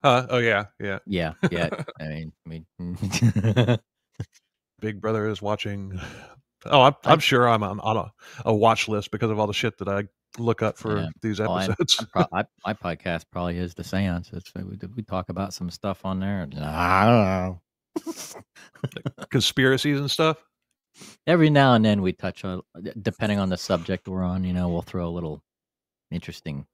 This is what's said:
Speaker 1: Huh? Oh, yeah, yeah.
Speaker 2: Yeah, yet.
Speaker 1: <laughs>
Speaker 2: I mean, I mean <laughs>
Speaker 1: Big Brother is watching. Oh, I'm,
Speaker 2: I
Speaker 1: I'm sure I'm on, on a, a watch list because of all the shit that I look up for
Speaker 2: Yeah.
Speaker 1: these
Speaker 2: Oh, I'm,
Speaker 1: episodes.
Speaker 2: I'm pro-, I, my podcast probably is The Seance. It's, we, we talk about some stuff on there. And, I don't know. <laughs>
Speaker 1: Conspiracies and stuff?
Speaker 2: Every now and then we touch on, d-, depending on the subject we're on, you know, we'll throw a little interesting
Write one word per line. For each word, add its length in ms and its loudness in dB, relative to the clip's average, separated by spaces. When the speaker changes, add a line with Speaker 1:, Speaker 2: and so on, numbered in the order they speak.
Speaker 1:
Huh? 260 4
Oh, 100 0
yeah, 260 2
yeah. 260 -6
Speaker 2:
Yeah, 280 -2
yet. 420 -4
Speaker 1:
<laughs> 60 -20
Speaker 2:
I 80 -10
mean, 240 -10
I 40 -16
mean 160 -14
<laughs> 1000 0
Speaker 1:
Big 200 -6
Brother 260 -2
is 140 -4
watching. 580 -6
Oh, 160 6
I'm, 140 8
Speaker 2:
I 60 6
Speaker 1:
I'm 80 8
sure 280 4
I'm 160 4
on, 180 -4
on 160 0
a, 140 -6
a 80 4
watch 340 4
list 240 -4
because 180 -2
of 100 -2
all 80 2
the 60 -4
shit 260 -4
that 100 -6
I 140 0
look 240 0
up 160 -2
for 220 -4
Speaker 2:
Yeah. 100 -4
Speaker 1:
these 200 -4
Speaker 2:
Oh, 120 0
I'm, 180 0
Speaker 1:
episodes. 280 0
Speaker 2:
I'm 80 -6
pro-, 320 0
I, 60 -2
my 80 -4
podcast 580 -6
probably 260 -4
is 160 -6
The 100 -12
Seance. 500 -4
It's, 220 -14
we, 220 -10
we 80 -8
talk 260 -8
about 240 -6
some 160 -8
stuff 360 -8
on 140 -4
there. 240 -4
And, 160 -10
I 460 2
don't 1000 0
know. 380 -14
<laughs> 60 -20
Speaker 1:
Conspiracies 680 2
and 100 -4
stuff? 280 0
Speaker 2:
Every 220 6
now 240 8
and 100 6
then 180 4
we 120 0
touch 320 -8
on, 160 -6
d-, 100 -10
depending 380 0
on 100 0
the 80 0
subject 500 -2
we're 160 -4
on, 220 -2
you 80 -2
know, 160 0
we'll 120 -2
throw 260 -6
a 40 -6
little 300 -8
interesting 640 -10